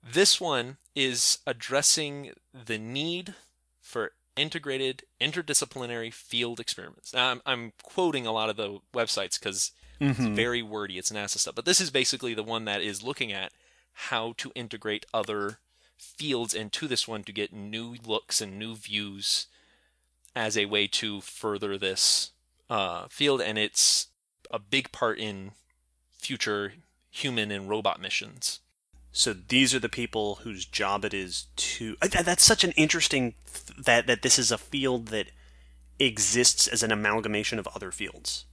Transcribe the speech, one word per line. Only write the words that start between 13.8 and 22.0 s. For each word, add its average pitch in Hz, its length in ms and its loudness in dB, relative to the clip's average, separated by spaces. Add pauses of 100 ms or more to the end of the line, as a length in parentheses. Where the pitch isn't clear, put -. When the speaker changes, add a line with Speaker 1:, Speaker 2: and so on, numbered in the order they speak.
Speaker 1:
how 117 420 -4
to - 180 -10
integrate 107 600 -6
other 107 440 -2 (380)
fields 123 560 -4
into 107 340 -6
this 127 220 -2
one 107 160 -8
to 107 80 -12
get 104 180 -4
new 110 540 -10
looks 110 380 -2
and 98 160 -10
new 110 180 -10
views 104 720 -4 (880)
as 110 200 0
a 104 100 4
way 104 200 2
to 104 360 -2
further 101 540 -4
this, - 540 0 (400)